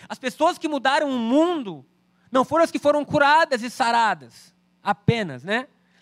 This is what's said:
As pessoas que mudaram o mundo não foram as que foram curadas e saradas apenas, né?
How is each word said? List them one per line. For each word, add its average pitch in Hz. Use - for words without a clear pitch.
As 214
pessoas 302
que 320
mudaram 285
o 254
mundo 240
não 262
foram 320
as -
que -
foram 294
curadas 285
e 254
saradas 220
apenas, 196
né? 226